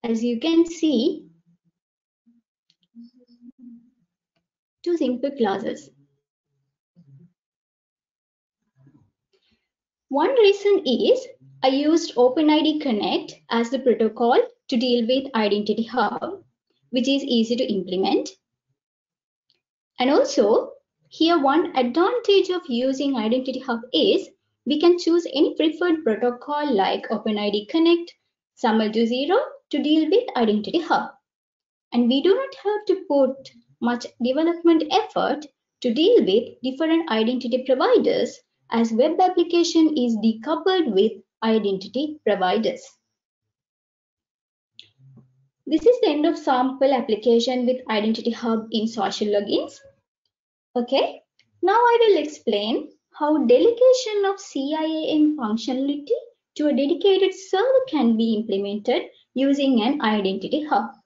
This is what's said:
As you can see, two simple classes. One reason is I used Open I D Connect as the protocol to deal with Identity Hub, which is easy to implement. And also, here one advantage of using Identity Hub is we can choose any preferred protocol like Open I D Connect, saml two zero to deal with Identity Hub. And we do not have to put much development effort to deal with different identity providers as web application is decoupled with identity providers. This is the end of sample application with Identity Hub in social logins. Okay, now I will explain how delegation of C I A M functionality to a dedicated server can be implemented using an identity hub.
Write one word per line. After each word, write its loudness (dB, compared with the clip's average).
As -2
you -2
can 2
see, -2
two -2
simple -2
classes. -4
One 0
reason 4
is 2
I 4
used 0
Open 4
I 2
D 0
Connect -4
as -2
the -4
protocol 2
to 0
deal 0
with -2
Identity 0
Hub, -4
which -2
is 0
easy 0
to -2
implement. -2
And 2
also, 2
here 2
one 0
advantage 2
of -4
using -2
Identity -2
Hub -6
is 2
we 0
can 6
choose 0
any 0
preferred 0
protocol -2
like -2
Open -4
I -2
D -4
Connect, 2
saml 0
two 0
zero 0
to -2
deal 2
with 2
Identity 0
Hub. -2
And 2
we 0
do 4
not -4
have -4
to -2
put 0
much -4
development 2
effort -2
to -2
deal 4
with 0
different -2
identity -2
providers 0
as 0
web 0
application 2
is 0
decoupled 0
with 2
identity -2
providers. 0
This 0
is 6
the 2
end 0
of 0
sample 0
application 0
with 0
Identity -2
Hub -4
in -2
social -4
logins. -4
Okay, -2
now 2
I 4
will 4
explain -4
how 0
delegation 4
of -2
C -6
I -2
A -4
M 4
functionality -4
to 0
a 2
dedicated 2
server 0
can 2
be 0
implemented -4
using 2
an -2
identity -2
hub. -2